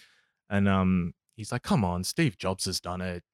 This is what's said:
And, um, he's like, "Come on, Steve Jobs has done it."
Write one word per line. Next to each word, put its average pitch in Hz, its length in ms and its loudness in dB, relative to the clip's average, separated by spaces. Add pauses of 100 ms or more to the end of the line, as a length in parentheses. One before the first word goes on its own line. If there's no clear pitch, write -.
(500)
And, 101 180 2
um, 92 460 2 (220)
he's 107 160 -10
like, 123 120 -4
"Come 156 200 2
on, 87 200 -2
Steve 147 340 -2
Jobs 95 280 -4
has 90 140 -4
done 90 220 -8
it." 90 220 -6 (100)